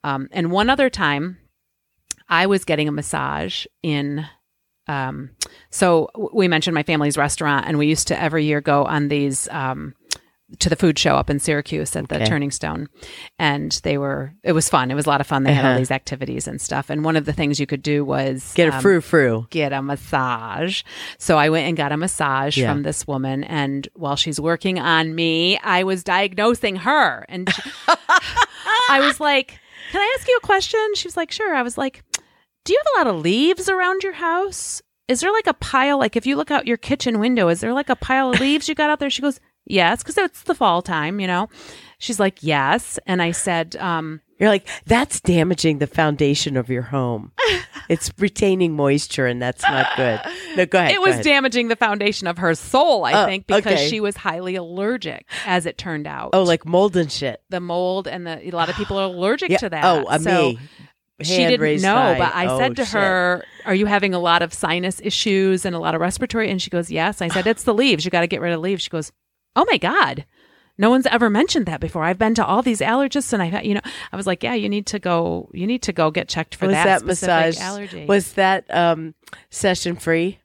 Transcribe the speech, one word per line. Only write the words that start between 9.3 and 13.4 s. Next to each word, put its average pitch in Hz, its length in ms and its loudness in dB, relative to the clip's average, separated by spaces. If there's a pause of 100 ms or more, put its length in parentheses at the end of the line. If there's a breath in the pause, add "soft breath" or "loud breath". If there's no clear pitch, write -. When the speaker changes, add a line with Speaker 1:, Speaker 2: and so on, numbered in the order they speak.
Speaker 1:
um, 139 440 -6 (680 loud breath)
to - 100 0
the 175 60 2
food 160 220 2
show 147 180 2
up 139 140 0
in 143 100 0
Syracuse 151 560 -4
at 147 120 -6
the 151 80 -6
Speaker 2:
Okay. 131 100 0
Speaker 1:
Turning 143 260 0
Stone. 80 360 -8 (500 loud breath)
And 151 340 0 (120)